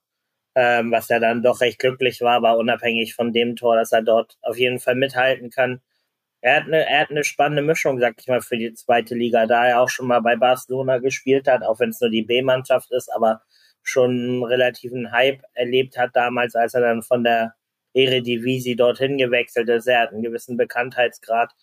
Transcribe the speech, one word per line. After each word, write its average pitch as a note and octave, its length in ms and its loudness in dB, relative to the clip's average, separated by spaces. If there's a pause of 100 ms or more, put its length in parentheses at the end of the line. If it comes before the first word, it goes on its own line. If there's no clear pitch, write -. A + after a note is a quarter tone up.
(580)
ähm, A#2+ 320 2
was A2+ 180 0
ja A#2 100 2
dann A#2 240 0
doch A#2 180 2
recht A#2+ 180 0
glücklich B2+ 440 -2
war, A#2+ 140 4
aber A#2 200 4
unabhängig A2+ 580 -2
von A#2+ 200 -4
dem A#2 220 0
Tor, A#2 200 2
dass A2+ 160 0
er A2+ 80 4
dort A2+ 400 0
auf A#2 160 -6
jeden B2 240 0
Fall B2+ 140 -2
mithalten B2+ 560 -2
kann. B2+ 320 -4 (580)
Er C3+ 160 2
hat D3+ 80 -2
eine, D3+ 240 0
er C#3 120 2
hat D3+ 100 -2
eine D3 140 -4
spannende D3 360 -2
Mischung, D3 400 -2
sag A#2+ 180 0
ich - 80 -20
mal, B2 140 0
für A#2+ 160 -8
die A2+ 160 -6
zweite A#2 420 -2
Liga, A#2 300 2
da A#2+ 220 2
er B2 160 4
auch B2 80 2
schon B2+ 160 -8
mal A#2+ 140 2
bei A#2+ 160 2
Barcelona B2+ 600 0
gespielt C3+ 500 0
hat, B2+ 160 2
auch A2 160 -2
wenn's A2+ 220 -2
nur A#2+ 80 0
die A2+ 140 -2
B-Mannschaft B2+ 680 0
ist, B2 220 -6
aber A2+ 300 0 (400)
schon B2 300 2
einen B2 320 -2
relativen B2 680 -2
Hype C3+ 300 2 (100)
erlebt B2 460 -2
hat B2 180 -2
damals, B2 380 -2
als A#2 180 0
er B2+ 80 0
dann A#2 220 0
von A#2+ 200 2
der A2+ 320 0 (380)
Eredivisie B2 840 0
dorthin B2+ 420 2
gewechselt A#2+ 500 0
ist. A#2 180 0
Er B2 140 2
hat A2+ 120 -2
einen G#2+ 100 -8
gewissen A#2 340 -8
Bekanntheitsgrad, A#2+ 960 -4 (100)